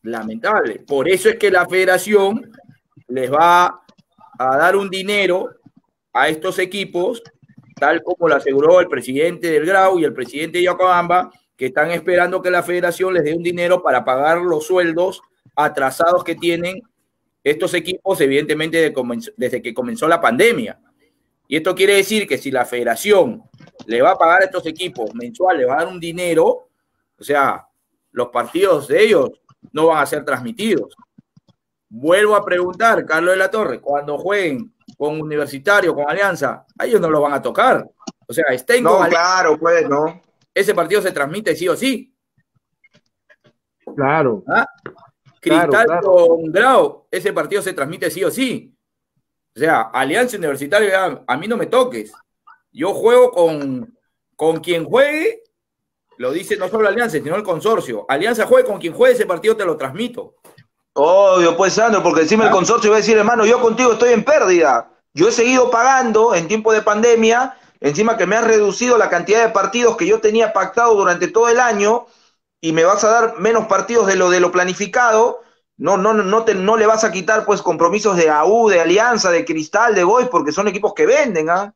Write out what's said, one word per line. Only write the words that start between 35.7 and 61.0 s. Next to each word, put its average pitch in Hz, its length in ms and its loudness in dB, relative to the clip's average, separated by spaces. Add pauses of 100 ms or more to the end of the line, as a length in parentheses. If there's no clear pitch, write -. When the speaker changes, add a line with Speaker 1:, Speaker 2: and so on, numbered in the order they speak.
Speaker 1:
con 143 160 -4
Alianza, 165 560 -4 (120)
a - 80 -6
ellos 220 140 2
no 170 100 0
los 151 120 2
van 143 120 0
a 135 80 -4
tocar. 180 460 0 (400)
O 117 60 -14
sea, 147 120 -2 (120)
Stein 240 260 0
Speaker 2:
No, 165 140 4
Speaker 1:
con 180 80 4
Alianza, 170 160 0 (120)
Speaker 2:
claro, 165 260 0
pues, 165 280 2
no. 156 340 -4 (320)
Speaker 1:
ese 196 200 0
partido 175 280 0
se 185 100 -2
transmite 156 440 -4
sí 180 120 -4
o 156 80 0
sí. 233 360 -6 (1800)
Speaker 3:
Claro. 139 520 -2
Speaker 1:
¿Ah? 208 180 0 (760)
Speaker 3:
Claro, 165 300 0
Speaker 1:
Cristal 214 160 4
Speaker 3:
claro. 170 160 0 (100)
Speaker 1:
con 165 400 4
Grau, 202 600 2
ese 185 220 -4
partido 170 280 -4
se 185 120 -8
transmite 156 360 -6
sí 175 140 -6
o 165 80 0
sí. 226 400 -6 (840)
O 110 40 -20
sea, 143 220 2 (120)
Alianza 196 440 -2
Universitario, 160 520 -2
ya, 190 360 -2
a 131 120 -2
mí 180 100 -10
no 233 80 -4
me 165 120 -6
toques. 240 440 -2 (600)
Yo 175 200 -4
juego 247 380 4
con, 143 680 -2 (380)
con 160 240 -2
quien 165 240 -4
juegue, 294 600 0 (720)
lo 123 140 -6
dice 190 260 -6
no 185 100 -4
solo 214 220 0
Alianza, 220 300 -2
sino 147 180 -6
el 208 60 -6
consorcio. 160 640 -4
Alianza 202 380 -2
juegue 247 200 4
con 196 120 -6
quien 165 140 -8
juegue, 247 200 4
ese - 120 0
partido 180 300 0
te 208 100 -6
lo 156 120 -2
transmito. 135 580 -10 (580)
Speaker 2:
Obvio, 175 600 4